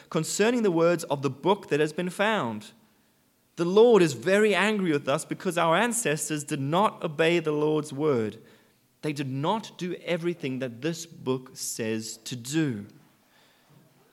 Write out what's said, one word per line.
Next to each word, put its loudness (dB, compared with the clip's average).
concerning 0
the 2
words 2
of -4
the 0
book -2
that 0
has 0
been -6
found. -2
The -2
Lord 8
is 4
very 2
angry 2
with 0
us 0
because -4
our 4
ancestors -2
did -4
not 0
obey 2
the -2
Lord's 0
word. 0
They -2
did -4
not -4
do -6
everything -4
that -8
this -4
book -6
says -6
to -10
do. -4